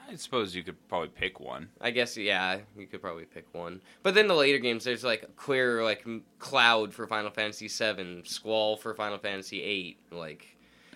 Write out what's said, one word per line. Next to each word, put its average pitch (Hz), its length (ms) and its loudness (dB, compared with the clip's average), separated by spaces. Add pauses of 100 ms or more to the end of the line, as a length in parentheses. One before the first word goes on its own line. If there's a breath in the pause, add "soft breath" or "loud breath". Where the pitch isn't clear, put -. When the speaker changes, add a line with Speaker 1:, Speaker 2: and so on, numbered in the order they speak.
Speaker 1:
I 226 60 -12
suppose 107 400 -2
you 90 80 -4
could 85 240 -12
probably 85 220 -2
pick - 320 -4
one. 65 260 -10 (140)
Speaker 2:
I 120 100 0
guess, 120 240 0
yeah, 98 440 0 (180)
you 98 100 -14
could 95 140 -12
probably 82 240 -8
pick - 280 -18
one. 87 280 -10 (220 loud breath)
But 190 120 2
then 214 140 8
the 185 60 6
later 139 240 6
games, 117 260 0
there's, 120 180 -2
like, 113 320 -2
clear, 123 480 2
like, 107 220 0
m-, 117 180 -8 (160)
Cloud 117 540 6
for 117 140 -8
Final 107 240 -2
Fantasy 107 360 -4
seven, 92 580 -4
Squall 107 520 0
for 110 160 -8
Final 104 240 -4
Fantasy 98 440 -6
eight. 95 360 -6 (140)
Like, 82 340 -12 (500 loud breath)